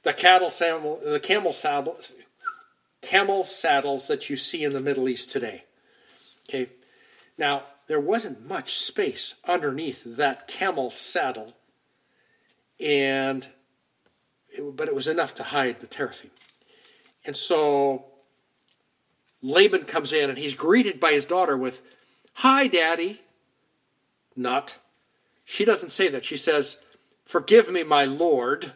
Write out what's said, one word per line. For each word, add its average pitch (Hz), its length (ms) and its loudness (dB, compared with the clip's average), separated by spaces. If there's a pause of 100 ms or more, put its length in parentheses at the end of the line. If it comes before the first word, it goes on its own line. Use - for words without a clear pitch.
the 151 100 0
cattle 180 380 6
saddle, 160 540 -2
the 147 160 0
camel 185 320 0
saddle, 143 440 -4 (1040)
camel 196 440 0
saddles 139 640 0
that 143 200 -4
you 139 80 -4
see - 280 -2
in 139 80 -2
the 135 80 -4
Middle 131 280 -2
East 120 220 -4
today. 113 320 -6 (840)
Okay, 127 200 -6 (720)
now 143 240 -2 (240)
there 151 140 0
wasn't 151 480 -4
much - 320 -8
space - 560 -4 (100)
underneath 151 560 -4
that 131 460 -4
camel 147 420 -4
saddle, 127 640 -4 (1300)
and 135 680 0 (1000)
it, 143 280 -12
but 156 120 -4
it 143 80 -2
was 131 100 -4
enough 160 300 -2
to - 80 -12
hide 131 340 -2
the - 80 -18
teraphim. - 460 -10 (920)
And 143 120 -8
so 143 680 2 (1400)
Laban 175 420 4
comes 147 280 -4
in, 147 160 2
and 131 100 -6
he's 143 160 -6
greeted 185 440 2
by 156 140 4
his 143 120 2
daughter 175 320 2
with, 127 260 -6 (520)
"Hi, 269 320 4
Daddy." 170 540 0 (1120)
Not. 127 420 -4 (680)
She - 200 -4
doesn't 190 260 2
say 190 180 2
that. 135 160 -4
She 151 120 -8
says, 147 460 0 (420)
"Forgive 208 460 6
me, 175 140 -2
my 147 200 4
lord. 143 720 0